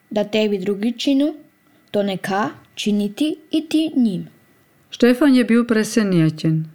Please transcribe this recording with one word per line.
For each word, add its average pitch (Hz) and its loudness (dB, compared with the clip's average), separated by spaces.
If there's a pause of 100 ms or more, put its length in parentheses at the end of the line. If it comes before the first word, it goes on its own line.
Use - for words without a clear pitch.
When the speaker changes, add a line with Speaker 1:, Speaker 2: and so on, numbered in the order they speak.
Speaker 1:
da 208 -2
tebi 208 0
drugi 202 -4
činu, 277 0 (580)
to 208 0
neka 196 -4 (260)
činiti 208 -2 (160)
i 311 -4
ti 311 0
njim." 185 -2 (600)
Speaker 2:
Štefan 254 4
je 247 4
bio 233 2
presenečen. 180 0